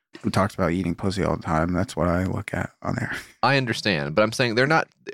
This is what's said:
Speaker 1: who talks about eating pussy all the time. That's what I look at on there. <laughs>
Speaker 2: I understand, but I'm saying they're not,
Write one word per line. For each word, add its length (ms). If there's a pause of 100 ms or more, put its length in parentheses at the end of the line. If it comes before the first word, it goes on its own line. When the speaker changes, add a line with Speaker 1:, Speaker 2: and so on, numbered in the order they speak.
(220)
Speaker 1:
who 80
talks 240
about 180
eating 240
pussy 280
all 120
the 60
time. 320
That's 220
what 120
I 180
look 280
at 180 (120)
on 120
there. 200 (140)
<laughs> 140
Speaker 2:
I 140
understand, 560
but 80
I'm 100
saying 240
they're 120
not, 200 (260)